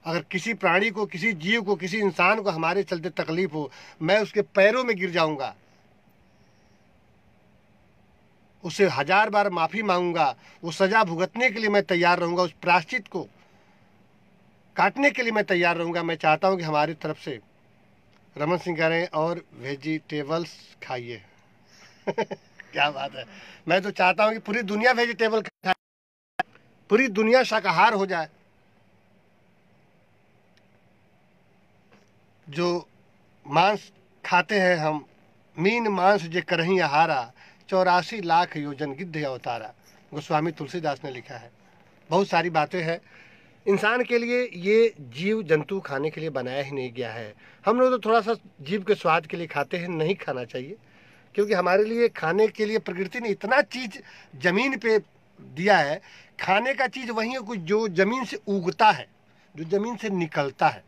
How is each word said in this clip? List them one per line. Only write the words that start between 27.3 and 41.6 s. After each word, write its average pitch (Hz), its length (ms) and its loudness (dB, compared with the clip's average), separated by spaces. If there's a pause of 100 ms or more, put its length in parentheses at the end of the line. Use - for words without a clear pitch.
शाकाहार 202 500 2
हो 196 120 0
जाए। 170 240 -4 (4000)
जो 175 380 -2 (600)
मांस 185 440 2 (340)
खाते 185 340 2
हैं 180 180 4
हम, 156 280 -2 (540)
"मीन 226 280 2
मांस 196 340 4
जे 165 200 -4
करहीं 175 400 0
आहारा, 147 500 2 (380)
चौरासी 185 520 2
लाख 170 360 2
योजन 143 360 -6
गिद्ध 156 300 -8
अवतारा", 123 500 -6 (400)
गोस्वामी 151 380 -2
तुलसीदास 156 520 -6
ने 143 80 -10
लिखा 127 240 -14
है। 117 160 -18 (580)